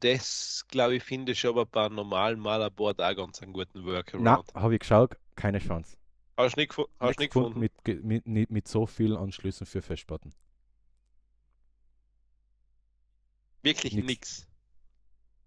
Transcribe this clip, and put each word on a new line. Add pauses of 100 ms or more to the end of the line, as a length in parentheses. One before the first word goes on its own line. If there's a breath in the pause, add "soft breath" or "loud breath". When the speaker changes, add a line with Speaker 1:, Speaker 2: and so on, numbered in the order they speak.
Speaker 1:
das,
glaub
ich,
finde
ich
aber
bei
einem
normalen
Malerboard
auch
ganz
einen
guten (280)
Speaker 2:
Na,
Speaker 1:
Workaround.
Speaker 2:
hab
ich
geschaut, (180)
keine
Chance. (400)
Speaker 1:
Hast
du
nicht
gefu-, (120)
hast
Speaker 2:
Nichts
Speaker 1:
nicht
Speaker 2:
gefunden
Speaker 1:
gefunden?
Speaker 2:
mit (120)
ge-,
mit,
mit,
mit
so
vielen
Anschlüssen
für
Festplatten. (3250)
Speaker 1:
Wirklich
Speaker 2:
Nix.
Speaker 1:
nix? (960)